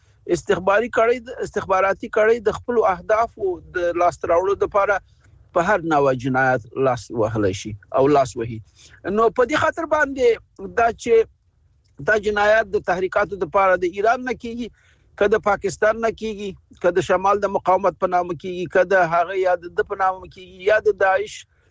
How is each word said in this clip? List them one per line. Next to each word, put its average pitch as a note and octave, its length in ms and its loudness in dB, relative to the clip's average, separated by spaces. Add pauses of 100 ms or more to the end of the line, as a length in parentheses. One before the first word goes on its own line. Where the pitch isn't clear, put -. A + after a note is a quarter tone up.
(280)
استخباري G3 640 0
کړۍ A#3 300 2
د، A#3 100 -16 (120)
استخباراتي F#3+ 680 -2
کړۍ A3 320 2
د G#3 120 0
خپلو A#3 340 -2
اهدافو F#3+ 760 -2
د D#3 180 -12
لاسته F3 500 0
راوړلو F#3 280 2
دپاره G3 440 0 (540)
په F3+ 80 2
هر F#3 200 2
نوع D3 320 2
جنایت C3 480 0 (160)
لاس B2+ 340 -2
وهلی G#2+ 420 0
شي G#2 240 -10 (180)
او C3+ 120 4
لاس C#3 300 2
وهي. A2+ 220 -8 (460)
نو A3 240 2
په B3 160 0
دې D4+ 100 -2
خاطر D#4+ 300 -2
باندې C#4 420 0 (480)
دا A#3 160 2
چې - 220 -2 (880)
دا G#3 180 0
جنایت G#3 500 2
د G3 120 -2
تحریکاتو F#3 560 -2
دپاره F#3 400 2
د F3+ 80 -2
ایران G3+ 400 0
نه B3+ 80 -6
کیږي، A#3 380 -10 (480)
که G#3 100 2
د G#3 80 0
پاکستان G#3 680 0
نه A3+ 80 0
کیږي، G#3 720 -10
که F3 100 2
د F3 80 0
شمال F#3+ 400 2
د G3+ 60 -2
مقاومت F#3+ 540 0
په F#3+ 80 0
نامه F3+ 260 -2
کیږي، F3+ 400 -8
که F#3 100 6
د F3+ 100 -2
هغه F3 440 2
یا F3+ 180 2
د F3 220 -8
ده G#3 60 0
په G3+ 120 -10
نامه F#3+ 400 -2
کیږي، F#3 320 -16
یا G#3+ 120 4
د G#3 100 -10 (100)
داعش G3 480 -2 (220)